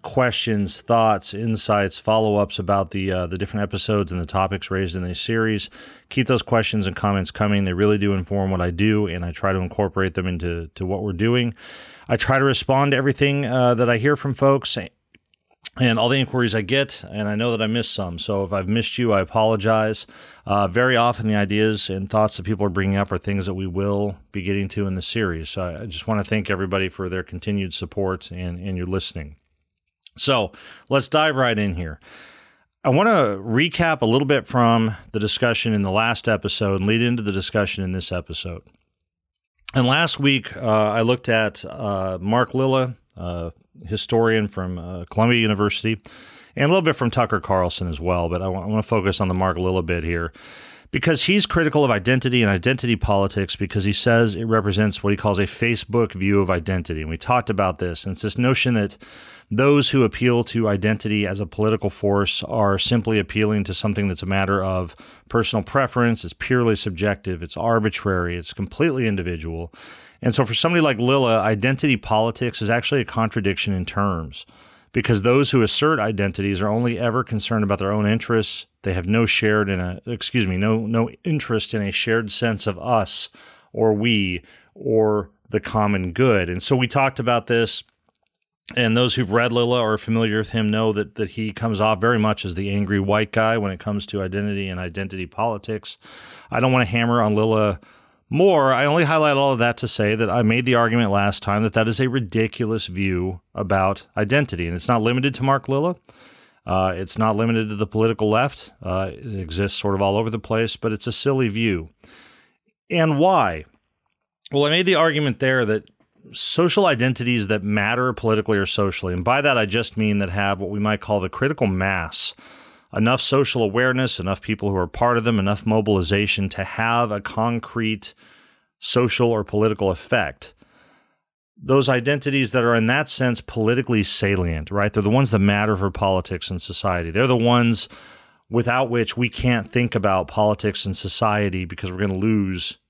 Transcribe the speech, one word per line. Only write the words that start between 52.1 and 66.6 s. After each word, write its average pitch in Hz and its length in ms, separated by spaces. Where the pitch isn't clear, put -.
and 101 80
identity 120 440
politics 98 600
because 98 280
he 104 100
says 117 420
it 113 100
represents 104 580
what 101 60
he 101 80
calls 101 220
a 95 80
Facebook 117 640
view 98 260
of 95 120
identity. 85 500
And 78 80
we 80 80
talked 123 320
about 95 300
this, 90 240
and 98 80
it's 90 100
this 104 160
notion 123 380
that 101 200
those 139 380
who 135 140
appeal 120 400
to 113 240
identity 104 600
as 98 120
a 101 60
political 107 440
force 101 540
are 101 360
simply 110 400
appealing 107 440
to 95 100
something 101 340
that's 92 160
a 92 40
matter 98 360
of 92 320
personal 110 340
preference, 120 600
it's - 100
purely 120 420